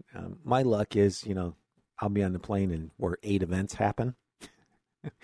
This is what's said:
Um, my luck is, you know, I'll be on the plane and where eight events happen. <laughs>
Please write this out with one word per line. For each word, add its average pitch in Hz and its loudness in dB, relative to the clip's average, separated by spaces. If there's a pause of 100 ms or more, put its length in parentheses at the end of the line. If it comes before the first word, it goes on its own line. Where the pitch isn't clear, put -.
(140)
Um, 90 -12
my 123 2
luck 110 2
is, 101 4
you 107 -4
know, 90 -4 (440)
I'll 104 -2
be 101 2
on 95 0
the 90 -4
plane 98 0
and 80 -6
where 87 -2
eight 101 2
events 92 -2
happen. 117 0 (880)
<laughs> - -10 (120)